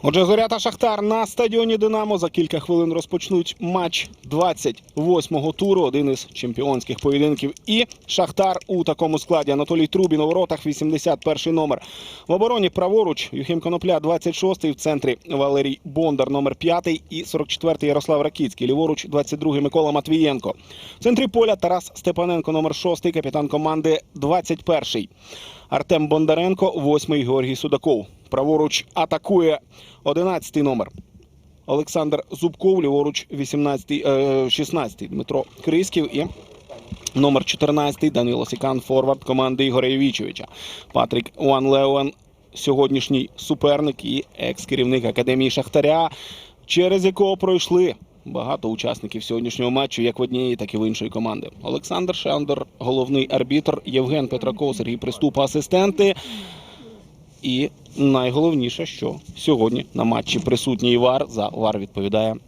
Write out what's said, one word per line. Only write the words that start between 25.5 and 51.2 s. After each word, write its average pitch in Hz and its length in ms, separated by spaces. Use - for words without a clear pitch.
Артем 151 380
Бондаренко, 160 640
восьмий 147 520
Георгій 131 320
Судаков. 147 500
Праворуч 151 640
атакує 165 680
одинадцятий 156 600
номер 127 260
Олександр 151 680
Зубков, 170 520
ліворуч 143 480
вісімнадцятий, 143 720
е, 135 440
шістнадцятий 143 580
Дмитро - 380
Криськів 165 560
і 160 100
номер 135 300
чотирнадцятий 147 640
Данило 120 360
Сікан, 131 360
форвард 135 420
команди 131 420
Ігоря 127 220
Євічевича. 127 600
Патрік - 440
Уан 135 300
Леуен, 139 460
сьогоднішній 139 840
суперник 147 680
і 127 180
екс-керівник 127 680
Академії 127 460
Шахтаря, 151 580
через 185 400
якого 190 320
пройшли 180 580
багато 123 440
учасників 110 540
сьогоднішнього 117 480
матчу, 135 300
як 117 180
в - 20
однієї, 127 340
так 113 180
і 110 40
в 107 100
іншої 110 240
команди. 113 380